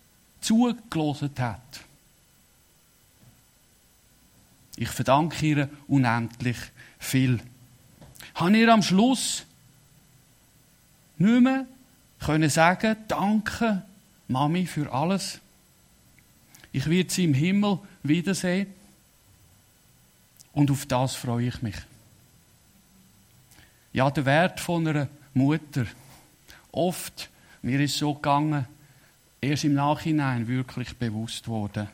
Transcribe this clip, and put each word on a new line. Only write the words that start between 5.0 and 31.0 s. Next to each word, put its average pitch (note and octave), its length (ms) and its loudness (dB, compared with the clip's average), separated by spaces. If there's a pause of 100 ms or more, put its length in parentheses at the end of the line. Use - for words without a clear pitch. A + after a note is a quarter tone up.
ihr C#3+ 240 0 (200)
unendlich A#2+ 680 0 (400)
viel. B2+ 440 0 (960)
Habe F#3 220 2
ihr A3+ 140 6
am A3 100 6
Schluss G#3+ 640 2 (1700)
nicht A#3 240 4
mehr C4 240 2 (560)
können D#3 280 2
sagen, F#3 460 4 (140)
„Danke, G#3 760 0 (460)
Mami, D3 360 0
für D3+ 280 -4
alles.“ F3 480 -2 (1300)
Ich C3 160 -4
werde F3 240 0
sie F#3 140 0
im D#3 80 2
Himmel F#3+ 460 2 (240)
wiedersehen. F3+ 680 0 (1800)
Und C#3+ 200 2
auf C3+ 140 -2
das B2+ 300 -2
freue A#2+ 320 -4
ich - 140 -6
mich. G#2+ 140 -6 (2250)
Ja, C3+ 180 2
der C#3 140 -2
Wert D#3+ 340 2
von E3+ 280 -2
einer D3 200 -2 (260)
Mutter. C#3 520 0 (840)
Oft, - 580 -6 (320)
mir C3 180 -2
ist C#3+ 180 0
so D3 160 -2
gegangen, C#3+ 540 -2 (760)
erst C#3 220 -2
im D3 120 2
Nachhinein C#3+ 720 0
wirklich B2+ 500 -6
bewusst A2 500 -6